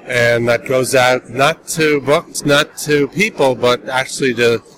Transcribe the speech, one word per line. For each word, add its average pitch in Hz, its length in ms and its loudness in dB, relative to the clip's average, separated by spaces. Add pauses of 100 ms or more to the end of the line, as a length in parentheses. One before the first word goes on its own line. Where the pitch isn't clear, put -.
And 120 400 0
that 117 180 0
goes 131 280 0
out 127 340 2
not 139 400 -2
to 151 320 0
books, 147 460 -2
not 147 320 0
to 147 300 -2
people, 156 460 0
but 123 340 -2
actually 131 460 -4
to 117 280 0 (160)